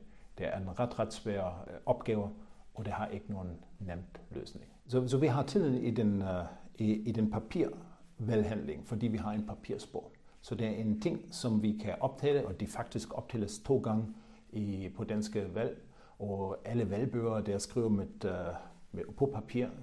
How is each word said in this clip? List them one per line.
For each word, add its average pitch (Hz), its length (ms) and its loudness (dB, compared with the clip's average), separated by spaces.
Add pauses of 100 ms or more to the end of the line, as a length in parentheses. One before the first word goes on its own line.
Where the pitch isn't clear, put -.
(380)
Det 90 80 -2
er 98 140 0
en 92 180 -6
ret, 123 200 0
ret 107 140 0
svær, 101 320 -2
øh, 87 300 -6 (120)
opgave, 104 440 2 (440)
og 107 100 -6
det 101 80 -2
har 107 140 -2
ikke 101 240 -6
nogen 95 200 -2 (280)
nemt 90 420 -6 (100)
løsning. - 360 -8 (200)
Så, 127 220 2
så 131 100 4
vi 151 80 6
har 139 160 4
tillid 151 320 4
i 120 160 2
den, 104 320 6
øh, 90 220 0 (300)
i, 107 180 4
i 107 200 2
den 107 180 4
papirvalghandling, 110 1600 0
fordi 117 200 0
vi 110 100 2
har 104 160 0
en 107 140 0
papirspor. - 640 -6 (300)
Så - 140 -6
det 113 120 0
er 107 40 0
en 107 300 2
ting, - 340 0
som 110 280 4
vi 107 200 2
kan 95 180 -2
optælle, 139 460 4
og 92 140 -4
de 104 60 0
faktisk - 520 -4
optælles 113 400 -2
to 135 200 4
gange 110 280 2 (440)
i, 98 460 -2
på 113 80 -2
danske 107 500 -2
valg. - 280 -2 (360)
Og 98 460 -2
alle 113 260 2
valgbøger, 113 500 2
der 101 180 0
skriver 113 300 2
med, 101 360 2
øh, 87 300 -2 (380)
med, - 120 -4 (120)
på 139 100 4
papir, 123 420 -2 (140)